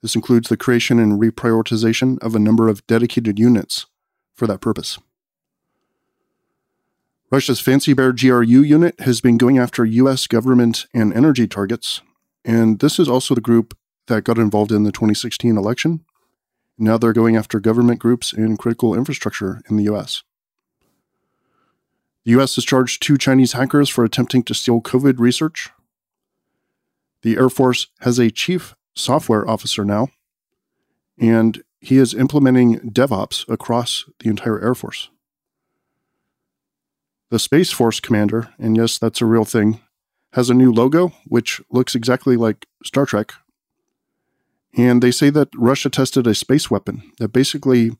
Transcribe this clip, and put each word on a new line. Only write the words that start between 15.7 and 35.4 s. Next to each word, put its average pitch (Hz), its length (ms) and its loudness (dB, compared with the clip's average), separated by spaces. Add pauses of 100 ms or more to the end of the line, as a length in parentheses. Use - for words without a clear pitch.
Now 110 220 2
they're 117 120 2
going 113 240 2
after 110 240 -2
government 117 380 2
groups 120 340 -2
and 110 280 -2
critical 117 340 -2
infrastructure 107 800 -6
in 107 40 -2
the 104 100 0
U 104 120 -2
S. - 240 -10 (2000)
The 117 60 0
U 123 100 6
S 131 140 -2
has 127 100 -4
charged 127 360 -2
two 147 160 0
Chinese 131 360 2
hackers 135 360 0
for 123 140 0
attempting 120 400 0
to - 100 -8
steal 117 280 0
covid 131 360 0
research. 123 540 -2 (1500)
The 113 140 -2
Air 131 120 4
Force 127 380 0 (140)
has 123 180 0
a 117 100 4
chief - 460 -6 (220)
software 123 480 -2
officer 110 380 -4
now, 104 240 -2 (1120)
and 113 440 0 (200)
he 131 160 0
is 127 160 2
implementing 127 680 2
DevOps 117 720 -4
across 117 540 -6 (140)
the 113 100 -4
entire 107 320 -4
Air 117 120 -2
Force. - 360 -12 (2250)